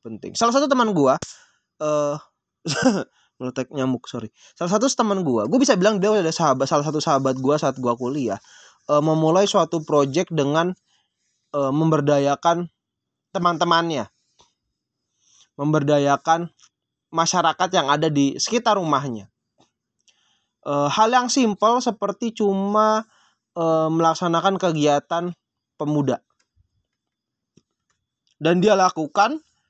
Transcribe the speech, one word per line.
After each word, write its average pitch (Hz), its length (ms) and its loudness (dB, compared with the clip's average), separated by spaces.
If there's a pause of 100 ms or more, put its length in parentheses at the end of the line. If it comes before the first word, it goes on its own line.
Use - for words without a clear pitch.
penting. 110 320 -14
Salah 233 180 0
satu 277 160 0
teman 254 240 2
gua, 143 240 4 (640)
eh, 147 360 -2 (500)
<laughs> 185 400 -2 (340)
meletek 127 320 -8
nyamuk, 131 380 -4
sorry. 110 240 -12 (240)
Salah 180 180 -2
satu 233 160 2
teman 202 300 -4
gua, 120 240 0
gua 180 160 0
bisa 269 160 2
bilang 196 240 2
dia 208 100 2
adalah 175 220 0
sahabat, 135 340 0
salah 147 160 0
satu 151 160 -4
sahabat 135 400 0
gua 135 220 0
saat 135 160 -2
gua 120 180 -2
kuliah, 123 460 -4 (500)
eh, 147 120 4
memulai 160 440 2
suatu 170 380 0
project 147 500 0
dengan, 156 400 0 (800)
eh, 139 160 -2
memberdayakan 151 960 0 (640)
teman-temannya, 170 800 0 (1400)
memberdayakan 147 960 0 (640)
masyarakat 170 560 0
yang 165 160 0
ada 151 240 0
di 139 240 0
sekitar 226 400 -2
rumahnya. 139 560 -4 (1300)
Eh, 143 260 -2
hal 220 240 2
yang 247 160 2
simpel 233 480 2
seperti 220 560 -6
cuma, 214 720 0 (480)
eh, 160 360 0
melaksanakan 165 680 0
kegiatan 165 720 0 (480)
pemuda. 143 400 -2 (2250)
Dan 170 240 2
dia 202 160 6
lakukan, 190 640 0 (300)